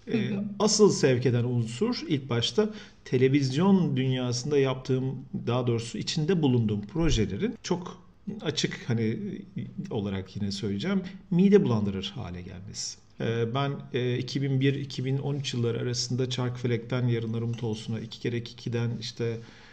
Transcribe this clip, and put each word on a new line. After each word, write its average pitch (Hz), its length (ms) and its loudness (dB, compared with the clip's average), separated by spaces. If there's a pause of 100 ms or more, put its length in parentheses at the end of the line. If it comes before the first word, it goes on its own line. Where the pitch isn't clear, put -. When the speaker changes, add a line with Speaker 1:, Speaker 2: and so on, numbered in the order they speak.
Speaker 1:
Ee, 220 220 0
Speaker 2:
Hı 202 60 -2
hı. - 80 -2 (160)
Speaker 1:
asıl 208 320 8
sevk 127 340 4
eden 120 180 4
unsur 123 640 0
ilk 139 220 -2
başta 120 400 2 (360)
televizyon 139 920 4
dünyasında 127 600 0
yaptığım, 131 580 0 (320)
daha 123 200 0
doğrusu 117 300 -2
içinde 160 440 0
bulunduğum 113 400 2
projelerin 107 840 0
çok - 380 -6 (400)
açık - 460 -4
hani 117 300 0 (720)
olarak 98 460 -6
yine 101 160 -4
söyleyeceğim, 117 500 -2 (300)
mide 185 320 8
bulandırır 104 520 0
hale 90 260 -8
gelmesi. 98 560 -12 (240)
Ee, 113 340 0
ben, 139 160 0 (220)
e, 123 240 0
iki 131 240 -4
bin 135 200 2
bir 139 120 4
iki 135 320 -6
bin 135 120 0
on 143 180 -2
üç 139 180 -4
yılları 120 260 0
arasında 123 500 -2
Çarkıfelek'ten 123 800 -2
Yarın 113 260 0
Armut 117 300 -4
Olsun'a, 110 360 -4
iki - 200 -12
kere 120 180 -2
iki - 160 -8
ikiden 117 460 -2
işte 117 380 -4 (360)